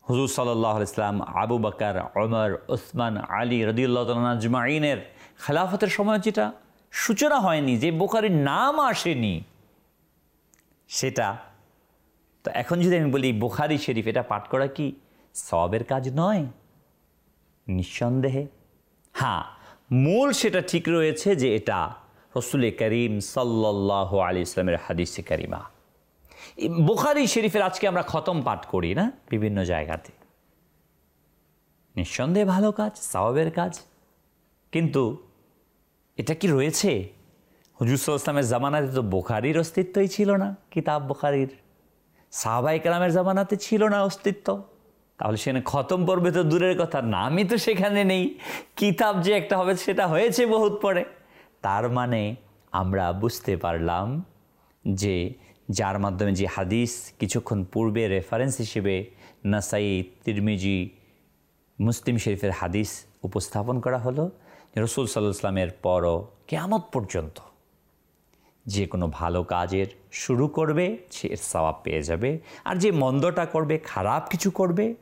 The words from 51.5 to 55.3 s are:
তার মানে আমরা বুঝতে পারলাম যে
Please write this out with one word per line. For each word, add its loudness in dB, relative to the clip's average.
তার 0
মানে 0
আমরা 0
বুঝতে -2
পারলাম 0
যে 0